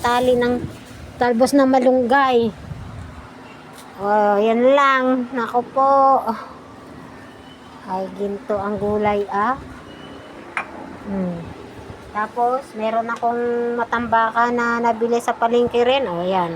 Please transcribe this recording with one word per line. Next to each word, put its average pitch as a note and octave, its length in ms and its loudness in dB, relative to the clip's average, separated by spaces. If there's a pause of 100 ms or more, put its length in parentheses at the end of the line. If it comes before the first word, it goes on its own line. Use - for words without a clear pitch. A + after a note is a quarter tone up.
tali B3 320 4
ng A#3+ 240 2 (560)
talbos B3 400 2
na C#4+ 80 8
malunggay. B3+ 880 4 (1500)
Oh, G#3 320 4
yan A3+ 400 4
lang. C4 560 2
Naku A#3+ 400 -2
po. C4+ 480 4 (1700)
Ay, F#3+ 320 -6
ginto G3+ 400 -4
ang G3+ 160 -4
gulay, G#3 560 0
ah. G#3+ 240 0 (1500)
Hmm. F#3 300 -4 (760)
Tapos, A#3+ 600 -2
meron A3 340 -2
akong A#3 320 -2 (380)
matambaka A#3 760 0
na A#3 300 0
nabili A#3 400 0
sa A#3 160 -2
palengke A#3+ 480 2
rin. C4 240 2
Oh, F3 160 -4
yan. F3+ 300 0